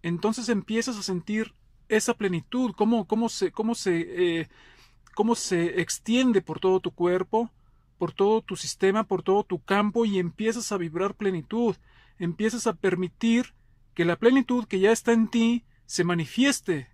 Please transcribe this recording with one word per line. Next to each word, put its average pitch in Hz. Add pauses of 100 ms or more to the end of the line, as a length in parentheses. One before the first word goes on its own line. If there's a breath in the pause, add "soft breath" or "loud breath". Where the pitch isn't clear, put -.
Entonces 202
empiezas 220
a 196
sentir 208 (340)
esa 220
plenitud, 202
cómo, 226
cómo 226
se, -
cómo 226
se, 170
eh, - (680 soft breath)
cómo 220
se 170
extiende 226
por 156
todo 185
tu 180
cuerpo, 185 (460)
por 165
todo 214
tu 185
sistema, 196
por 180
todo 202
tu -
campo, 214
y 202
empiezas 214
a 202
vibrar 175
plenitud. 202 (420 soft breath)
Empiezas 208
a 214
permitir 190 (400)
que 170
la 170
plenitud 247
que 190
ya 202
está 226
en 226
ti 233 (220)
se -
manifieste 175